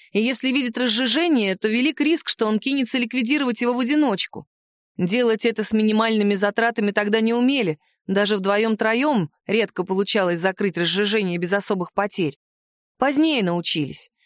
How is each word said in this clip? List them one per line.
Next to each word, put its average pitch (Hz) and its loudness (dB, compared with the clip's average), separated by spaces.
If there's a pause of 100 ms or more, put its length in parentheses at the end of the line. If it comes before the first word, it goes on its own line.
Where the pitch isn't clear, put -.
(120)
и 202 0
если 254 0
видит 254 -2
разжижение, 240 0
то 214 -4
велик 247 0
риск, 302 0
что - -2
он 214 0
кинется 269 -2
ликвидировать 247 -2
его 240 0
в 240 -4
одиночку. 262 0 (500)
Делать 220 0
это 226 -2
с 208 -2
минимальными 214 2
затратами 208 0
тогда 208 0
не 226 2
умели, 240 0 (280)
даже 202 0
вдвоём-троём 214 0 (180)
редко 202 0
получалось 190 0
закрыть 185 -2
разжижение 190 0
без 175 -4
особых 190 -2
потерь. 196 -2 (640)
Позднее 285 2
научились. 170 -4 (140)